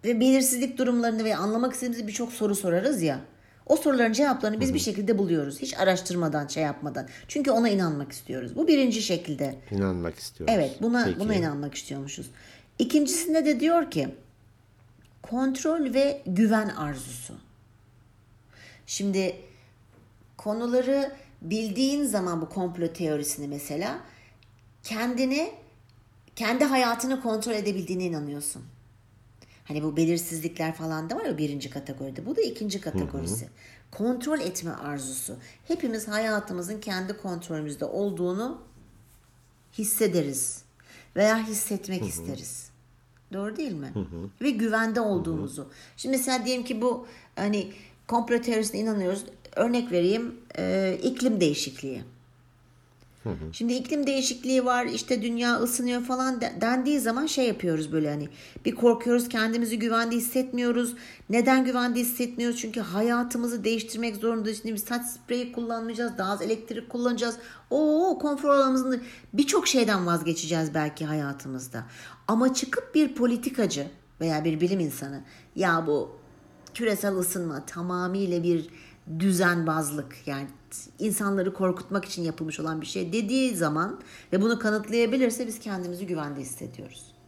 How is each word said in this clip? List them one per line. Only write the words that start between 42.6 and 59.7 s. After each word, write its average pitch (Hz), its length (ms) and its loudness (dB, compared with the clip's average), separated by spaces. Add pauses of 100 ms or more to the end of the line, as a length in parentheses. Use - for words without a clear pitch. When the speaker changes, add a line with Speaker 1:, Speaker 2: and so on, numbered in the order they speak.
Speaker 1:
Doğru 202 240 -6
değil 294 160 -4
mi? 143 220 -8
Speaker 2:
Hı 104 60 -2
hı. 85 280 -8 (120)
Speaker 1:
Ve 277 100 2
güvende 226 500 0
Speaker 2:
Hı 226 40 0
hı. 214 40 0
Speaker 1:
olduğumuzu. 156 600 -2 (280)
Şimdi 262 200 -2
mesela 254 280 0
diyelim 247 200 -2
ki 233 180 -4
bu 247 240 0 (300)
hani 208 360 0 (360)
komplo 233 320 2
teorisine 220 400 0
inanıyoruz. 208 440 0 (320)
Örnek 240 360 2
vereyim, 196 420 2 (240)
e, 185 440 0
iklim 247 380 2
değişikliği. 139 640 0 (1200)
Speaker 2:
Hı 113 80 -6
hı. 90 40 -2 (180)
Speaker 1:
Şimdi 233 220 -2
iklim 277 320 -2
değişikliği 262 580 2
var, 247 220 2
işte 233 360 -2
dünya 233 340 2
ısınıyor 240 460 0
falan 254 380 -2
de-, - 200 -2
dendiği 254 400 2
zaman 233 260 0
şey 269 200 2
yapıyoruz 160 460 0
böyle 151 180 2
hani 147 180 -4 (360)
bir 226 100 0
korkuyoruz, 240 540 4
kendimizi 226 500 0